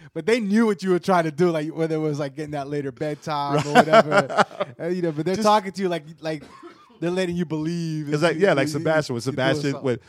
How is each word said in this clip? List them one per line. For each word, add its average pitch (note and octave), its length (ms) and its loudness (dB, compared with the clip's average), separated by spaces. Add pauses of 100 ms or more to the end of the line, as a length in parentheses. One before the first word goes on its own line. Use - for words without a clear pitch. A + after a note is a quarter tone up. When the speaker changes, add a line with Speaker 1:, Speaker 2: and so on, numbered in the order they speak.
(140)
Speaker 1:
But D#3+ 120 -6
they A#3+ 140 2
knew G#3+ 260 2
what G#3 160 0
you F#3+ 80 -2
were F3 100 4
trying F3 240 2
to D#3+ 80 -2
do, E3+ 180 2
like, D#3 200 -2
whether D#3+ 260 -2
it - 20 -2
was, D3+ 220 -2
like, C#3 160 -6
getting D3+ 160 -8
that C#3 160 -6
later C#3+ 240 -6
bedtime D3 640 -4 (100)
or D3 60 -4
Speaker 2:
Right. - 40 -4
Speaker 1:
whatever. D#3 760 4
Speaker 2:
<laughs> - 40 -18 (260)
Speaker 1:
Uh, D#3+ 80 -6
you F3+ 140 -4
know, E3 100 -2
but D3+ 120 -6
they're F#3 120 -2
Speaker 2:
Just G#3+ 100 0
Speaker 1:
talking G#3 240 2
to F#3 120 -8
you F#3+ 60 -2
like, E3 160 -4 (160)
like, D#3 220 -8 (580)
they're E3 100 -2
letting F3+ 260 -2
you F3+ 80 0
believe D#3 680 -4
Speaker 2:
It's D3+ 100 0
Speaker 1:
that E3+ 60 4
Speaker 2:
like, D#3+ 80 0
Speaker 1:
you, E3 60 2
Speaker 2:
yeah, F#3+ 120 6
like C3+ 140 2
Speaker 1:
you, D3+ 60 -6
you, D3 60 -2
Speaker 2:
Sebastian. D#3 340 0
When A#2 80 -6
Speaker 1:
you're C3 100 -4
doing - 20 -6
Speaker 2:
Sebastian, C#3 380 0
Speaker 1:
something. C#3 120 -8
Speaker 2:
when, A#2+ 140 0 (100)